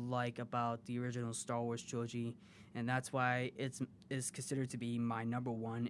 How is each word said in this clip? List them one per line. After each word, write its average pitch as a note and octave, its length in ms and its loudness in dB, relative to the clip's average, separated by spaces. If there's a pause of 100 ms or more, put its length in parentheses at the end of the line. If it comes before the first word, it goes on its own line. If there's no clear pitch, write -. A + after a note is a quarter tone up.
like B2 320 2
about A#2 460 0
the A#2+ 120 -2
original B2 340 -2
Star A#2 300 0
Wars A#2 200 0
trilogy, A#2 520 -2 (400)
and A#2+ 140 0
that's B2+ 240 2
why B2+ 440 4
it's, C3 240 -2 (280)
is C3 220 0
considered C3 400 -2
to B2+ 60 -4
be A#2+ 220 0
my A#2 240 2
number B2 300 0
one A2+ 380 0